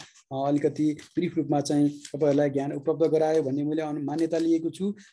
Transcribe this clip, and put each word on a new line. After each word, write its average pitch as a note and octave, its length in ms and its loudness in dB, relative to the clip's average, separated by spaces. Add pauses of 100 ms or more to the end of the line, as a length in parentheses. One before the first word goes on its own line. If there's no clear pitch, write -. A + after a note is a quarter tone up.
(320)
अ, C3+ 140 -2
अलिकति D3 460 2
ब्रिफ D#3 440 -6
रूपमा D3+ 240 0
चाहिँ D3 280 2
तपाईँहरूलाई D3 600 0
ज्ञान C#3 220 -2
उपलब्ध D3+ 400 0
गरायो D#3 300 2
भन्ने C#3 220 -2
मैले D#3 180 -2
अनु-, D3 220 -4
मान्यता D#3+ 340 0
लिएको E3 320 2
छु। G3 240 -4 (180)